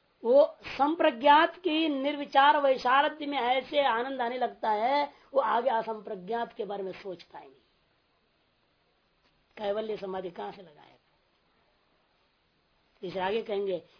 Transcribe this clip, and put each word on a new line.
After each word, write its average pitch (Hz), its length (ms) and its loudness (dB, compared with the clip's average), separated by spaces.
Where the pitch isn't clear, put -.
वो 285 380 4
संप्रज्ञात 302 960 4
की 320 340 -2
निर्विचार 285 680 2
वैशारद्य 277 680 2
में 285 120 -4
ऐसे 262 460 0
आनंद 254 380 -2
आने 240 160 -4
लगता 240 320 -4
है, 247 440 0
वो - 80 2
आगे 233 280 0
असंप्रज्ञात 220 840 -6
के 214 120 -8
बारे 196 180 -8
में 185 80 -8
सोचता 175 480 -16
ही 147 80 -20
नहीं। 131 100 -20
कैवल्य 214 400 -4
समाधि 185 320 -8
कहाँ 202 220 -12
से 196 100 -18
लगाएगा? - 300 -20
इसे 180 160 -8
आगे 202 220 -2
कहेंगे, 196 420 -4